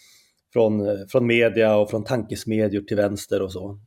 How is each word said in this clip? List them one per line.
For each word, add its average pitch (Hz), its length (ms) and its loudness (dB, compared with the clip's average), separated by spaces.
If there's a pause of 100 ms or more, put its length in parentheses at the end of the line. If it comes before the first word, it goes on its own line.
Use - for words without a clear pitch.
(520)
från, 107 360 2
eh, 98 200 -4
från 123 180 2
media 113 500 4
och 104 140 2
från 107 140 -4
tankesmedjor 107 760 -2
till 104 160 -6
vänster 101 460 -2
och 95 100 -6
så. 98 340 -12